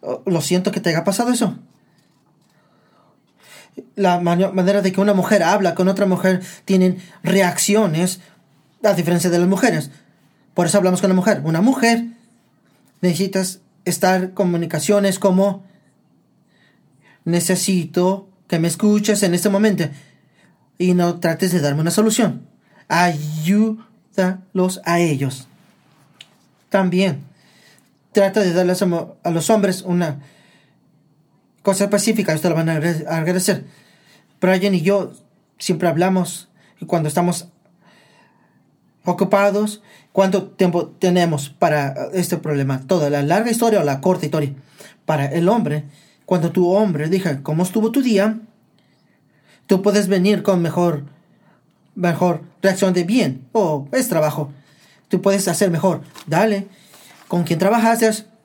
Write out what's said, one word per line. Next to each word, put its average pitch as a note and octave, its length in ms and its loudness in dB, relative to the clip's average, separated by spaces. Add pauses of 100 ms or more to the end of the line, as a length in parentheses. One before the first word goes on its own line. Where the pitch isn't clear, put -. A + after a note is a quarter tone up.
Oh, - 260 -10
lo E3+ 140 0
siento F#3 320 -2
que - 80 -4
te E3+ 100 -2
haya E3 140 -2
pasado A#3 260 -2
eso". G#3+ 280 -2 (2250)
La F3+ 260 2
mani-, F3 320 0
manera F#3+ 280 2
de F#3+ 120 0
que F#3+ 80 -2
una G3+ 140 4
mujer F#3+ 280 2
habla F3+ 320 2
con F#3 140 0
otra G3 180 0
mujer F#3 360 0 (220)
tienen F#3 340 2 (240)
reacciones F#3 960 0 (640)
a G3+ 120 4
diferencia F3 360 0
de F3 80 2
las F3+ 100 2
mujeres. F#3 420 0 (640)
Por F3 120 0
eso G3+ 120 2
hablamos F3+ 220 2
con G3 100 2
la F#3 60 4
mujer. F#3 280 0
Una D#3+ 160 0
mujer A#3 460 2 (960)
necesitas F#3 580 -2 (240)
estar F#3 400 0
en F#3 60 -8
comunicaciones F#3 880 -2
como, F#3+ 460 0 (1600)
"Necesito F3+ 1040 0 (200)
que E3+ 100 -2
me E3 100 2
escuches G#3 540 2
en F3 120 2
este F3 160 0
momento G3 340 2 (960)
y F3+ 160 2
no F3 260 0
trates E3 320 -2
de F3 80 2
darme C#3+ 220 0
una E3 80 0
solución". G#3+ 560 0 (420)
Ayúdalos F#3 2000 -2
a E3+ 160 2
ellos. C#3+ 480 -2 (1200)
También F3+ 540 0 (880)
trata G3 280 2
de F#3 120 2
darles F3+ 280 0
a G3 60 0
mo-, E3+ 360 -4
a F3 80 -4
los E3 200 -2
hombres G3 320 0
una F3 380 -4 (1400)
cosa G3 220 0
específica. G3+ 480 0
Esto D3+ 160 -2
lo D#3+ 60 2
van D#3+ 140 0
a E3 80 0
agre-, D#3 320 -2
agradecer. D#3+ 560 -2 (760)
Brian F#3+ 340 2
y E3 80 0
yo F#3+ 300 0 (460)
siempre F3 300 -2
hablamos F3+ 600 -2 (320)
y F3 60 -14
cuando D#3 220 -2
estamos F3 400 -2 (1600)
ocupados, G3+ 800 0 (300)
¿cuánto F#3+ 380 0
tiempo F3 380 0 (100)
tenemos F3 500 0
para, D3+ 400 0
eh, C#3 60 -8 (200)
este F3+ 220 -2
problema? C#3+ 500 -4
¿Toda D#3 240 0
la C#3+ 120 0
larga G3 280 0
historia A3+ 300 2
o D3+ 40 0
la C#3 160 -2
corta F#3 260 0
historia? C#3+ 260 -4 (520)
Para C#3 220 0
el E3 220 0
hombre, D3+ 360 0 (400)
cuando E3+ 280 0
tu F3 180 2
hombre F#3 380 0
diga, E3+ 340 -2
"¿Cómo D#3 200 -2
estuvo G#3+ 280 -2
tu C4+ 120 0
día?", A3 380 0 (1300)
tú F#3+ 160 2
puedes G3+ 260 0
venir F#3+ 340 2
con F#3 180 2
mejor, D#3+ 440 -2 (880)
mejor E3+ 480 -2 (200)
reacción F#3+ 300 2
de, F3 120 0
"Bien, F3 480 -2
o D#3 400 -2
es C4 160 0
trabajo". D3+ 440 -2 (560)
Tú F#3 140 -2
puedes G3 260 0
hacer F3+ 220 0
mejor. E3 320 0 (240)
"Dale, G3 400 0 (640)
¿con F3 160 -2
quién E3 140 -2
trabajaste? A3+ 520 2 (340)